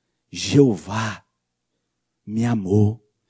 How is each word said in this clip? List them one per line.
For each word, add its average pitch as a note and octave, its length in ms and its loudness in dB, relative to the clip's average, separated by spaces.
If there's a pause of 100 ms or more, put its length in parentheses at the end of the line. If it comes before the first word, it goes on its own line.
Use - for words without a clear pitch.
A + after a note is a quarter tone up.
(300)
"Jeová A2 960 0 (1040)
me A2 180 -4
amou G#2+ 580 0 (280)